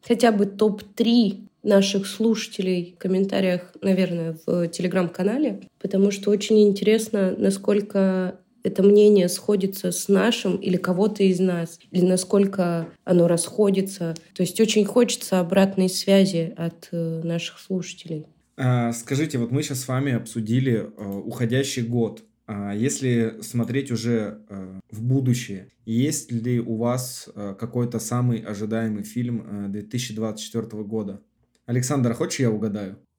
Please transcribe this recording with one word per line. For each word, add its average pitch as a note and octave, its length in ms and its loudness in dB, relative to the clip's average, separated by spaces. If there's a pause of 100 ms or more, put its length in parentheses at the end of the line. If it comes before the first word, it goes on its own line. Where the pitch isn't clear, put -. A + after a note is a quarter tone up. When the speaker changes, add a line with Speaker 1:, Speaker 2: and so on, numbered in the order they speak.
Speaker 1:
хотя A#3 220 4
бы G3+ 160 2
топ-три G#3+ 1000 0 (160)
наших G3 420 2
слушателей F#3 880 -2
в - 40 -20
комментариях, F#3+ 840 0
наверное, E3+ 640 0
в E3+ 220 0
Telegram-канале, F#3 960 -2 (180)
потому G3 320 2
что G3+ 180 -2
очень G#3 380 6
интересно, G3 680 2
насколько G3 1000 0 (240)
это - 220 0
мнение G3+ 440 8
сходится F#3+ 640 -2
с - 180 -6
нашим G3 500 2
или F#3 180 0
кого-то G3 480 0
из F#3 160 4
нас, F3 400 -2 (100)
или F3+ 160 2
насколько F#3 800 2 (160)
оно E3+ 220 6
расходится. F#3+ 880 0 (200)
То F#3 100 0
есть - 160 -4
очень G#3+ 240 4
хочется - 560 2
обратной F#3+ 480 2
связи F#3+ 680 2
от, E3+ 360 -8
э, E3 320 -4
наших E3+ 340 -4
слушателей. E3+ 680 -8 (300)
Speaker 2:
А, B2 360 2
скажите, C#3 460 -2
вот A#2 120 -2
мы C#3+ 140 0
щас C3 160 -6
с - 80 -10
вами C3 240 -2
обсудили, A#2+ 600 0 (240)
э, G2 280 -8
уходящий A#2+ 580 -2
год. A2+ 400 -2 (260)
А G2+ 280 -8
если A#2+ 640 0
смотреть A#2+ 500 -4
уже, A2 580 -2
э, F#2+ 320 -14 (100)
в A2 120 -12
будущее, B2 680 -2 (160)
есть B2+ 460 -2
ли A#2+ 300 -2
у A2 160 -6
вас, A#2+ 580 -4
э, G2+ 240 -10
какой-то A#2+ 400 -4
самый B2 400 -2
ожидаемый G#2+ 640 -4
фильм, A#2+ 460 -6
э, G2+ 200 -8
две G2+ 140 -6
тысячи A#2+ 320 -8
двадцать A2 320 -6
четвёртого G#2+ 380 -8
года? G2+ 360 -8 (460)
Александр, B2+ 480 0
хочешь, - 260 -4
я A#2+ 100 2
угадаю? G#2 480 -4 (200)